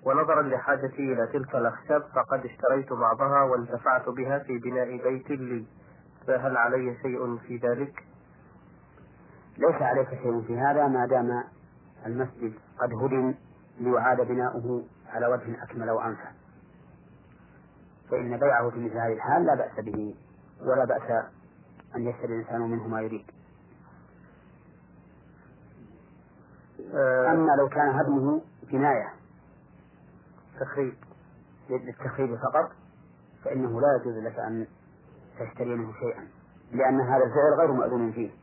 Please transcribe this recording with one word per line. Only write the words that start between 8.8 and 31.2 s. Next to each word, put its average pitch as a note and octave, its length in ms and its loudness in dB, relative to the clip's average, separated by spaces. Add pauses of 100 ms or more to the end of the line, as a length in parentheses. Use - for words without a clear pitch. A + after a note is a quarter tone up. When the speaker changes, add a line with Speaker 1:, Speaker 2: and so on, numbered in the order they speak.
Speaker 2:
ليس - 240 4
عليك B2+ 280 2
شيء A#2+ 320 -2
في A#2 180 -4
هذا C#3+ 280 4
ما B2+ 180 2
دام B2 380 2 (640)
المسجد A#2+ 480 -6 (260)
قد A#2+ 140 -2
هدم B2+ 400 0 (460)
ليعاد B2 480 2
بناؤه B2 560 -2 (260)
على A#2 180 -2
وجه A#2 360 -2
أكمل A#2 260 -8
وأنفع، A2+ 420 -4 (1800)
فإن B2 260 -2
بيعه A#2+ 320 2
في A#2+ 160 -6
مثل A2 120 -6
هذه A2+ 160 0
الحال D#3 320 2
لا D3+ 100 6
بأس A2+ 300 -4
به، G#2 300 -6 (460)
ولا B2+ 240 2
بأس A#2+ 400 0 (680)
أن A#2+ 60 -4
يشتري A#2 340 -4
الإنسان A#2 260 -6
منه A2+ 260 -4
ما A2+ 140 -4
يريد. A2 240 -8 (3750)
Speaker 1:
آه. C3 380 4
Speaker 2:
أما D#3+ 240 4
لو C3+ 140 4
كان D3 200 2
هدمه C#3+ 520 2 (300)
جناية C3+ 420 2 (1500)
Speaker 1:
تخريب. C3 340 -4 (760)